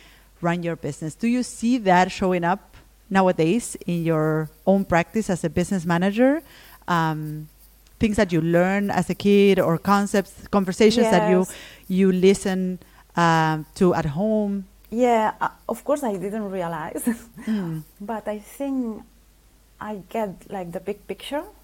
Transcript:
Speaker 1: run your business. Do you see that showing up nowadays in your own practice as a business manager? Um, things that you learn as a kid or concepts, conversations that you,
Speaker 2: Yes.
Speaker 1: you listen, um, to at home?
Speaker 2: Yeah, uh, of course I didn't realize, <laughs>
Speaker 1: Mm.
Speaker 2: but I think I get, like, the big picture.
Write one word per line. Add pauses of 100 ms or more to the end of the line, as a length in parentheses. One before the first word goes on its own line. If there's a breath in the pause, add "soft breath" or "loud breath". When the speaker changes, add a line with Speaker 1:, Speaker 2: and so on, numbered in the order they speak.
(420 soft breath)
Speaker 1:
run
your
business.
Do
you
see
that
showing
up (340)
nowadays
in
your (160)
own
practice
as
a
business
manager? (460 loud breath)
Um, (520)
things
that
you
learn
as
a
kid
or
concepts, (180)
conversations
that
you,
Speaker 2:
Yes. (340 loud breath)
Speaker 1:
you
listen, (360 soft breath)
um, (100)
to
at
home? (240)
Speaker 2:
Yeah,
uh, (220)
of
course
I
didn't
realize, (240)
<laughs>
Speaker 1:
Mm. (180)
Speaker 2:
but
I
think (760)
I
get, (180)
like,
the
big
picture. (200)